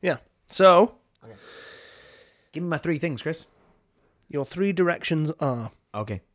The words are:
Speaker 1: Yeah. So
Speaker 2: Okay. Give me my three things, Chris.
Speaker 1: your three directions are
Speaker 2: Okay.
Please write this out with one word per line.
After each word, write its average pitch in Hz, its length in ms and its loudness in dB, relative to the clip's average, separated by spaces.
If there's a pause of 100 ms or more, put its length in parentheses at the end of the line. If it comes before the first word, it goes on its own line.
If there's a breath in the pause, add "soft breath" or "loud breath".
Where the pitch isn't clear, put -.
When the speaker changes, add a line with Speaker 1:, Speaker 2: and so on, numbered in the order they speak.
Speaker 1:
Yeah. 165 140 -2 (320)
So 190 480 6 (280)
Speaker 2:
Okay. 110 100 -20 (1160 loud breath)
Give 156 120 -8
me 175 40 -4
my 156 100 -2
three 170 200 -2
things, 156 240 -4
Chris. 160 240 -6 (840)
Speaker 1:
your 143 160 -6
three 196 280 -2
directions 170 580 0 (100)
are 123 300 -4 (240)
Speaker 2:
Okay. 104 260 -6 (140)